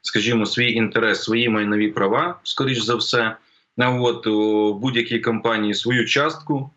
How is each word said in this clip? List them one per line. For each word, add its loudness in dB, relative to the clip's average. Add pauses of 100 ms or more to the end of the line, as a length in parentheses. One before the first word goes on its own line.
скажімо, 0
свій 0
інтерес, 0
свої 0
майнові 0
права, 0
скоріш -2
за 0
все, 0 (420)
а 2
от, 0
у 2
будь-якій -2
компанії 0
свою 0
частку -2